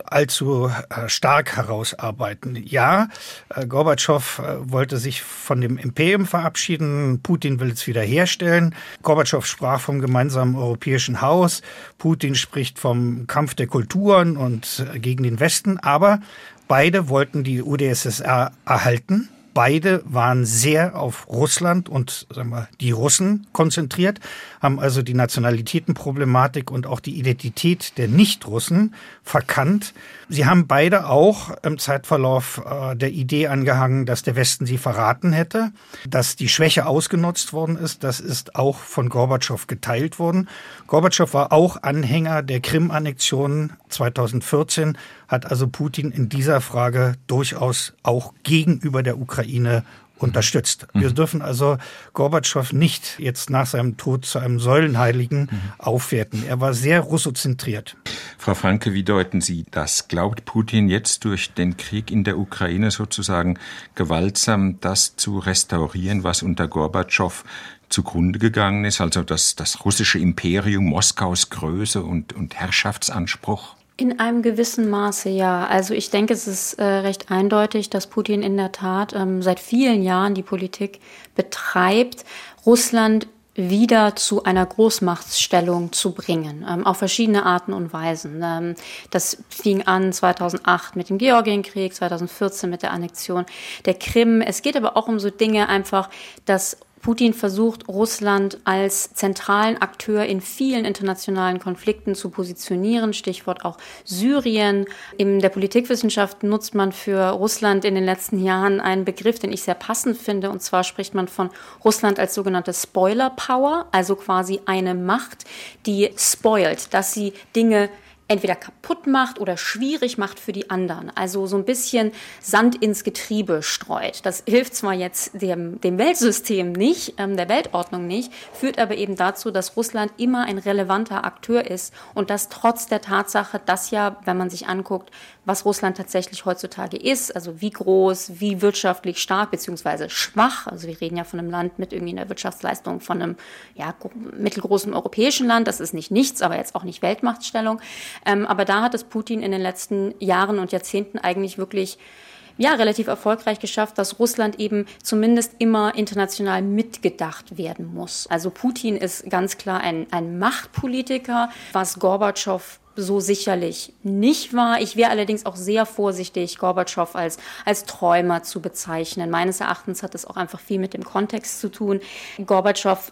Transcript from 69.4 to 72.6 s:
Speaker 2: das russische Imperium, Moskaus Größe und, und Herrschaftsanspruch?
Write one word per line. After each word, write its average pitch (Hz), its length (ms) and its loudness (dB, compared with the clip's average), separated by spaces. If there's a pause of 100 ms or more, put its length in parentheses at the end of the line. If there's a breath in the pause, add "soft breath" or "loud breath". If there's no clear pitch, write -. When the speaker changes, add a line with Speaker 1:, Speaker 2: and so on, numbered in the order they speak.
Speaker 2:
das - 300 -6
russische 101 340 2
Imperium, 98 640 2
Moskaus 90 640 0
Größe 95 520 -4
und, 82 320 -4
und - 220 -8
Herrschaftsanspruch? - 1200 -4 (240)